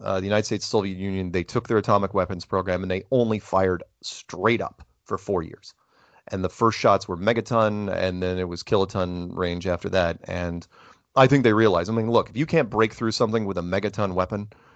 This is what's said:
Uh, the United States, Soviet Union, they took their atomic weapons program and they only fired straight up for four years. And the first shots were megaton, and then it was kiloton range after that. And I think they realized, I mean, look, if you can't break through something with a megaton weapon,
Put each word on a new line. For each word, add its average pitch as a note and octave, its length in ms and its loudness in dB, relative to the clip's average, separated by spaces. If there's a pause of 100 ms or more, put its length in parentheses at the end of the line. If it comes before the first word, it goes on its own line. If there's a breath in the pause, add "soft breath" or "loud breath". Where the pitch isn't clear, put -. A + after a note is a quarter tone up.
Uh, G2 180 -2
the F#2+ 60 -4
United G#2 220 2
States, G#2+ 180 -4
Soviet G2 320 -2
Union, F#2+ 360 -4
they F2 120 0
took - 240 -4
their A#2 80 2
atomic G2+ 380 2
weapons F2+ 320 -2
program F#2 360 -2
and F#2 80 -4
they F#2 200 -4
only A2+ 280 2
fired F#2+ 440 0 (180)
straight F#2+ 600 -2
up - 200 -12 (220)
for G2+ 140 -4
four F#2 240 -4
years. - 320 -16 (540)
And F#2+ 140 -4
the F2+ 60 0
first A2+ 300 0
shots G2 280 4
were F2+ 100 -6
megaton, G#2+ 760 0
and F2+ 280 -2
then F#2 160 -2
it F2+ 100 -4
was F2 140 -10
kiloton F2+ 760 -2
range F2 300 -4
after F#2 240 -4
that. F2 340 0
And F2 420 -6 (480 soft breath)
I C3+ 120 8
think C#3 180 6
they A2+ 80 6
realized, G2+ 380 4
I - 20 -4
mean, A2+ 180 -2
look, A2+ 200 2
if G#2 80 -10
you D#3 80 -2
can't C#3+ 240 0
break A2 240 2
through A2+ 180 -2
something A2+ 320 0
with F#2+ 140 -4
a E2+ 40 -2
megaton G2 520 -2
weapon, G#2 340 -4 (280 soft breath)